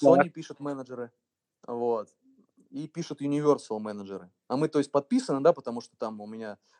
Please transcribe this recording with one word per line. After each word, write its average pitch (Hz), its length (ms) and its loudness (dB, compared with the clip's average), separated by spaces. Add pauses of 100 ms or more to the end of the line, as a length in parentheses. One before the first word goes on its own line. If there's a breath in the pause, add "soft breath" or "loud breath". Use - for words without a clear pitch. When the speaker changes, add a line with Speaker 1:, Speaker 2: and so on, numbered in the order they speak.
Speaker 1:
Так. 139 240 8
Speaker 2:
Sony - 20 -8
пишут 160 300 -14
менеджеры, 127 520 -10 (560)
вот. 120 480 -2 (560)
И 147 160 -8
пишут 160 340 -8
Universal 143 580 2
менеджеры. 98 520 -8 (160)
А 123 100 -2
мы, 151 120 2
то 151 100 0
есть, 139 120 0
подписаны, 170 500 0
да, 160 120 6
потому 120 280 -6
что - 160 -20
там 110 240 -8
у 104 60 -14
меня 110 320 -12 (200)